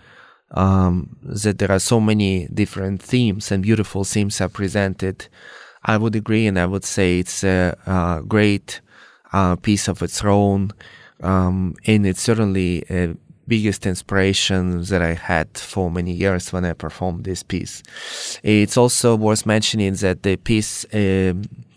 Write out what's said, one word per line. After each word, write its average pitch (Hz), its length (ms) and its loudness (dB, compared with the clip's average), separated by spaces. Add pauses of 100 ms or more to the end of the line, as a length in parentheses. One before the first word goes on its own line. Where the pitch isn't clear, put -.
(520)
um, 92 720 2
that 104 360 -2
there 98 160 2
are 95 60 4
so 117 200 2
many 104 540 2
different 98 480 -4
themes 113 500 0
and 95 120 0
beautiful 104 420 0
themes 101 340 -2
are 92 80 0
presented, 95 800 -4 (580)
I 110 120 2
would 110 180 0
agree, 110 320 0
and 95 100 0
I 87 80 2
would 92 180 -4
say 90 360 0
it's - 240 -4
a, 92 420 2
a 87 420 -2
great, 104 540 0 (500)
uh, 92 240 2
piece 101 320 0
of - 140 -2
its - 220 -6
own, 101 480 2 (500)
um, 92 540 0 (100)
and 104 220 4
it's 92 140 -2
certainly 95 680 0
a 90 260 -2 (320)
biggest 107 380 0
inspiration 95 1000 0
that 92 180 2
I 82 100 0
had 82 440 -4
for 92 340 -4
many 87 200 -2
years 90 400 -2
when 90 140 -2
I 85 80 -2
performed 85 500 -6
this 92 200 -8
piece. - 400 -6 (580)
It's 107 360 4
also 120 380 4
worth 107 300 2
mentioning 107 480 0
that 92 300 -2
the 95 140 2
piece, - 540 -2
um, 95 520 0 (340)